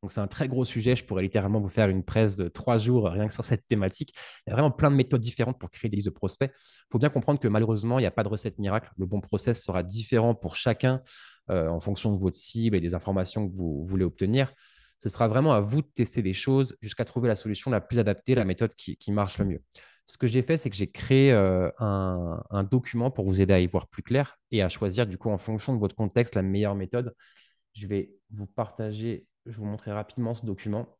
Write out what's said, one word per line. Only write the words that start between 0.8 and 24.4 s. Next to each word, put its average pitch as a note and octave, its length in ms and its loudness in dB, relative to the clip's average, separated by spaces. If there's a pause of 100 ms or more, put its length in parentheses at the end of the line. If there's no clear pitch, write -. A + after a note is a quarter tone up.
Je - 100 -6
pourrais F#2+ 180 -2
littéralement G2 360 2
vous G2 100 -2
faire F#2+ 200 4
une F#2+ 140 0
presse A2 320 2
de F#2 120 -2
trois A#2 300 0
jours A2+ 280 4
rien G2 220 0
que G#2+ 60 -6
sur - 120 -6
cette - 220 -2
thématique. G#2 460 0 (320)
Il - 40 -8
y G2 40 -4
a - 20 0
vraiment C#3+ 160 4
plein D3+ 180 4
de C#3 60 4
méthodes C3 260 4
différentes A#2+ 380 -2
pour F2+ 100 -10
créer - 200 -6
des G2+ 80 -2
listes G#2 100 -2
de A2 60 -4
prospects. C3 400 -4
Il - 380 -20
faut A#2 80 0
bien C#3+ 100 4
comprendre C#3+ 300 0
que - 80 0
malheureusement, A2 520 2
il B2 40 2
n'y A2 40 4
a A2+ 40 0
pas A2 120 0
de G2+ 60 -2
recette G#2+ 280 -6
miracle. G2+ 400 -2
Le F#2+ 80 -2
bon G2 160 -2
process - 420 -2
sera F#2 200 0
différent A2+ 500 2
pour F2 220 -6
chacun, B2+ 460 0 (500)
euh, E2+ 160 2
en E2+ 120 -2
fonction G2+ 320 -2
de G2+ 60 0
votre F#2 180 0
cible A2+ 400 0
et F2+ 60 2
des F2 140 -2
informations F#2+ 520 -2
que F2+ 60 -8
vous E2 320 -4
voulez F#2 200 0
obtenir. G#2+ 480 0 (460)
Ce A2+ 100 -4
sera A#2 180 2
vraiment C3+ 260 4
à A2 60 6
vous G#2+ 220 0
de - 60 -6
tester - 340 -2
des F#2+ 120 0
choses C3+ 480 0
jusqu'à A2 240 -6
trouver B2 220 -2
la A2 80 2
solution G#2+ 340 -6
la A2 120 2
plus - 180 -2
adaptée, G#2 340 2
la A#2+ 120 2
méthode F#2+ 300 -2
qui, - 220 -14
qui - 140 -8
marche G2+ 260 0
le G#2 80 0
mieux. E2+ 160 -4 (480)
Ce - 80 -18
que B2+ 100 0
j'ai A#2+ 140 2
fait, D#3+ 160 0
c'est C#3+ 120 -4
que G2 60 -12
j'ai G2 140 -2
créé, C3+ 440 4
euh, F#2 360 4 (100)
un, F#2 680 -2
un G2+ 140 0
document A#2+ 480 0
pour G#2+ 140 -4
vous F#2+ 160 2
aider F#2+ 120 6
à F#2 60 8
y F2+ 80 4
voir F2 200 -2
plus - 160 -14
clair C3 340 -2 (140)